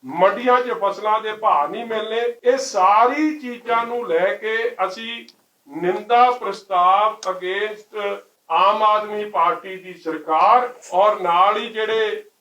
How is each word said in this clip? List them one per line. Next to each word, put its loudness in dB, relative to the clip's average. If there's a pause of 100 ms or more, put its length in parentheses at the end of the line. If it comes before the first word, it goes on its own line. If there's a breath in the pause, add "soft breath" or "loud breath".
ਮੰਡੀਆਂ 2
'ਚ -4 (120)
ਫਸਲਾਂ -2
ਦੇ -8
ਭਾਅ 0
ਨਹੀਂ -8
ਮਿਲਣੇ, -4 (100)
ਇਹ 4
ਸਾਰੀ 2
ਚੀਜ਼ਾਂ -4
ਨੂੰ -6
ਲੈ 0
ਕੇ -4 (100)
ਅਸੀਂ -10 (420)
ਨਿੰਦਾ 2
ਪ੍ਰਸਤਾਵ 2 (140)
against -6 (340)
ਆਮ 4
ਆਦਮੀ 0
ਪਾਰਟੀ -2
ਦੀ -14
ਸਰਕਾਰ 0 (180)
ਔਰ 2
ਨਾਲ 4
ਹੀ -6
ਜਿਹੜੇ -4 (160)